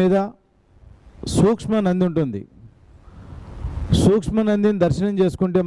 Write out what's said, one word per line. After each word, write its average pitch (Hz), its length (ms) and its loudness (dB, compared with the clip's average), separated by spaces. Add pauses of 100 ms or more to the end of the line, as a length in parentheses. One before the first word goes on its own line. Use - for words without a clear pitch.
మీద 185 160 4 (1200)
సూక్ష్మ 214 500 2
నంది 185 220 2
ఉంటుంది. 143 340 -4 (1600)
సూక్ష్మ 208 340 2 (140)
నందిని 208 340 2
దర్శనం 175 380 -2
చేసుకుంటే 185 440 0